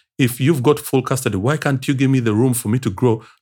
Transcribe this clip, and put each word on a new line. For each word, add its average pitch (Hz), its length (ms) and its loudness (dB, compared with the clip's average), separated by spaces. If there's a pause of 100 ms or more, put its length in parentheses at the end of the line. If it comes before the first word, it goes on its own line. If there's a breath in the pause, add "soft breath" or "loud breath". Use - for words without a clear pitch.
(180 soft breath)
if 123 220 0
you've 135 240 2
got 147 160 4
full 131 220 -2
custody, 123 360 -4
why 135 200 0
can't 139 300 -2
you 143 60 0
give 131 160 2
me 131 100 2
the 113 140 0
room 123 200 2
for 104 160 -4
me 123 100 0
to 113 100 -4
grow, 110 300 0 (220 loud breath)